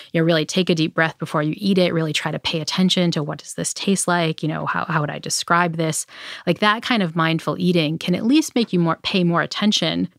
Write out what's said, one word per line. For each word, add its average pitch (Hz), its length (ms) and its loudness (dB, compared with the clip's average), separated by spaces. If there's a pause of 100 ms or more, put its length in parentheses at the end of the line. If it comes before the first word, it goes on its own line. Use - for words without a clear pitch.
(120)
you 170 80 2
know, 160 40 4
really 160 200 4
take 180 260 0
a 175 40 4
deep 156 200 0
breath 160 240 0
before 156 240 -4
you 156 140 -2
eat 196 220 0
it, 180 160 4
really 160 180 0
try - 200 -4
to 156 60 -4
pay - 220 -4
attention 180 520 2
to 160 100 -2
what 156 160 -6
does - 160 -16
this 170 200 -6
taste - 340 -2
like, 170 340 0
you 156 60 -4
know, 156 180 -6
how, - 200 -4
how 160 140 0
would 147 100 -4
I 147 80 -8
describe 170 580 0
this? 165 300 -2 (400)
Like, 175 120 0
that 208 240 2
kind 226 200 0
of 165 140 -2
mindful 160 420 0
eating 165 400 2
can 180 160 -2
at 196 100 -2
least 294 300 2
make 240 180 0
you 180 80 2
more, 165 220 2
pay 185 220 0
more 170 180 2
attention 170 640 0 (100)